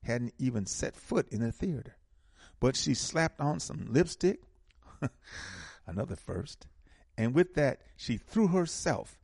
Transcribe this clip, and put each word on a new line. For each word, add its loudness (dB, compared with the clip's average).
hadn't -4
even 0
set -4
foot 0
in -2
a 0
theater, -6
but 2
she 2
slapped 0
on 0
some -8
lipstick, 2
<laughs> -10
another -4
first, -8
and 0
with 4
that, 2
she -2
threw 2
herself 0